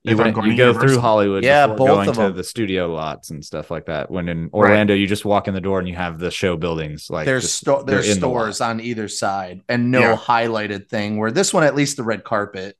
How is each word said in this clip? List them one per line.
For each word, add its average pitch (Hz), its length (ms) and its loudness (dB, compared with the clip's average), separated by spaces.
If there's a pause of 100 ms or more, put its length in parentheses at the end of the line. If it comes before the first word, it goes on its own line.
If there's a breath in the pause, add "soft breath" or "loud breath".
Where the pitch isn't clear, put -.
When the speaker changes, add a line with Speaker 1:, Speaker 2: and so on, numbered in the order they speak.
Speaker 1:
You 117 120 -2
Speaker 2:
if 107 40 2
I'm 113 60 4
Speaker 1:
went, 107 100 0
Speaker 2:
going 107 120 -2
Speaker 1:
you 110 40 4
Speaker 2:
to 117 60 2
Speaker 1:
go 123 160 6
through 113 80 0
Speaker 2:
Universal. 131 200 4
Speaker 1:
Hollywood 104 440 2
Speaker 3:
Yeah, 143 220 6
Speaker 1:
before 107 100 -2
Speaker 3:
both 131 180 4
Speaker 1:
going 101 140 2
Speaker 3:
of 123 60 -2
Speaker 1:
to 113 80 0
Speaker 3:
them. 95 120 0
Speaker 1:
the 90 80 -6
studio 92 500 -4
lots 78 360 -8
and 76 140 -12
stuff - 280 -10
like 80 140 -8
that. 76 260 -6
When 87 160 -4
in 85 160 -4
Speaker 2:
Right. 80 100 -8
Speaker 1:
Orlando, 104 400 4
you 98 140 2
just 101 160 -4
walk 101 240 0
in 98 60 -4
the 95 80 -6
door 98 180 -2
and 90 80 -6
you 90 80 -8
have 85 240 -6
the 87 100 -4
show 87 280 -2
buildings. 80 520 -6
Like, 80 160 -4
Speaker 3:
There's 131 180 0
Speaker 1:
just, - 120 -4
Speaker 3:
sto-, 139 280 0
Speaker 1:
they're 104 180 0
Speaker 3:
there's 104 140 0
Speaker 1:
in - 40 0
the - 80 0
lot. 123 140 -2
Speaker 3:
stores 107 180 -4
on 117 220 -2
either 113 260 -6
side 95 640 -6
and 120 220 2
no 127 100 4
Speaker 2:
Yeah. 113 160 4
Speaker 3:
highlighted 107 720 0
thing, 107 280 -4
where 110 140 0
this 180 220 0
one, 180 100 4
at 139 100 4
least 143 220 0
the 127 80 -6
red 110 220 -4
carpet 101 540 -4